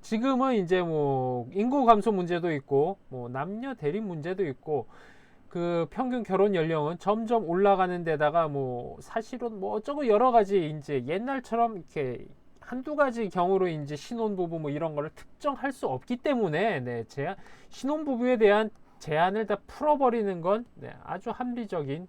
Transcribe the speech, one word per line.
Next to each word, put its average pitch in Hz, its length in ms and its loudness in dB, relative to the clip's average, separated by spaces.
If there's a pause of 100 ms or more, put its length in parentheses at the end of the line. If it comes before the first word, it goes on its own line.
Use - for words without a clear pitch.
지금은 254 540 0
이제 185 260 2
뭐 135 720 0
인구 247 320 2
감소 220 260 8
문제도 175 400 0
있고 147 460 0 (100)
뭐 123 220 -10
남녀 202 460 -8
대립 160 280 -4
문제도 185 420 -4
있고 143 420 -4 (600)
그 170 440 -2
평균 247 320 -4
결혼 190 320 4
연령은 160 420 0
점점 214 500 0
올라가는 185 560 2
데다가 156 440 2
뭐 131 520 -4
사실은 226 600 -8
뭐 202 140 -4
어쩌고 285 340 -4
여러 226 240 6
가지 196 380 4
이제 143 360 -4
옛날처럼 233 720 -2
이렇게 135 480 -6 (340)
한두 262 360 -8
가지 233 340 2
경우로 185 380 2
이제 151 280 -4
신혼부부 180 640 -4
뭐 151 120 -4
이런 156 240 -4
거를 147 180 -4
특정할 269 600 -6
수 - 140 -6
없기 147 300 -4
때문에, 202 640 0
네, 120 240 -4
제한, 151 320 -6 (320)
신혼부부에 254 680 0
대한 208 320 6 (300)
제한을 185 460 2
다 202 120 -2 (100)
풀어버리는 240 720 2
건, 202 240 0 (120)
네, 120 180 -14 (100)
아주 190 280 -6
합리적인 190 760 -4